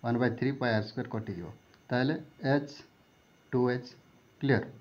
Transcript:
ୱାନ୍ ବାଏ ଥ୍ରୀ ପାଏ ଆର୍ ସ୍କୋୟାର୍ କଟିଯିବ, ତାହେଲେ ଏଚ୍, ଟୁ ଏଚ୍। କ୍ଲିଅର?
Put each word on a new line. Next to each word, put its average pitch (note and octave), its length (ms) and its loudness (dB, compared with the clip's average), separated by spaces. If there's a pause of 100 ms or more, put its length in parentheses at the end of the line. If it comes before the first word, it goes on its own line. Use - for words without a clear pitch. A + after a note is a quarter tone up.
ୱାନ୍ A#2 180 0
ବାଏ B2 180 4
ଥ୍ରୀ B2+ 100 2 (120)
ପାଏ A#2+ 160 2
ଆର୍ G#2+ 120 0
ସ୍କୋୟାର୍ A#2+ 260 -8
କଟିଯିବ, F#2 320 -6 (420)
ତାହେଲେ B2+ 260 2 (380)
ଏଚ୍, C#3+ 200 0 (760)
ଟୁ B2+ 80 2 (140)
ଏଚ୍। B2 160 -6 (520)
କ୍ଲିଅର? C3+ 240 4 (160)